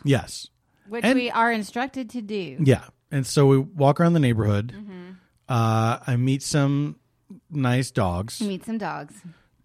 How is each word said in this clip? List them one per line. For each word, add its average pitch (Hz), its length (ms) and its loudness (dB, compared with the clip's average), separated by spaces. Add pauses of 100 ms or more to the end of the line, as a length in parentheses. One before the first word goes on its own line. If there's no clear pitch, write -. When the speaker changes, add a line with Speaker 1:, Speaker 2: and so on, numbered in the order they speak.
Speaker 1:
Yes. - 420 -2 (400)
Speaker 2:
Which 226 160 -6
Speaker 1:
And 254 160 4
Speaker 2:
we 240 100 -2
are 226 220 2
instructed 233 600 -6
to 247 100 -8
do. 196 400 -8
Speaker 1:
Yeah. 131 220 4 (280)
And 135 160 -2
so 143 200 4
we 135 100 6
walk 139 420 2
around 170 140 4
the 165 60 4
neighborhood. 110 560 2
Speaker 2:
Mm-hmm. 190 360 -16 (380)
Speaker 1:
Uh, 113 580 2
I 127 80 0
meet 131 260 0
some 143 540 0 (540)
nice 131 420 0
dogs. 95 500 -2
Speaker 2:
Meet 196 240 -6
some 226 120 -6
dogs. 151 380 -8 (500)